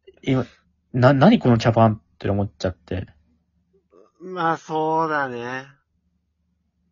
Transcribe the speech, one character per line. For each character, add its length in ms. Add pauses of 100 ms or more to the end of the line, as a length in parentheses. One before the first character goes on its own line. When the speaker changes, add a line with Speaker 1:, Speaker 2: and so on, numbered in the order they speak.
(220)
Speaker 1:
今、 220 (480)
な、 220
何 240
こ 100
の 80
茶 160
番 220
っ 80 (160)
て 100
思 160
っ 140
ち 80
ゃ 20
っ 80
て。 300 (1120)
Speaker 2:
ま 320
あ、 60
そ 480
う 20
だ 200
ね。 380 (1300)